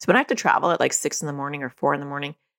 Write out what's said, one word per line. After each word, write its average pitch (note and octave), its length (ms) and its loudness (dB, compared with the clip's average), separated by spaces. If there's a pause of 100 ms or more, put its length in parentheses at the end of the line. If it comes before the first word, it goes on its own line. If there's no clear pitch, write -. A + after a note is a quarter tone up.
So - 60 -14
when F3+ 100 6
I B3+ 40 4
have - 80 0
to C4+ 60 0
travel - 360 2
at, E3+ 100 2
like, C3+ 120 2
six - 300 -4
in D#3 40 -6
the D3 60 -6
morning C#3+ 300 -8
or B2+ 80 -6
four D3 240 0
in C#3+ 60 -2
the C#3+ 60 -10
morning, C#3+ 300 -8 (220)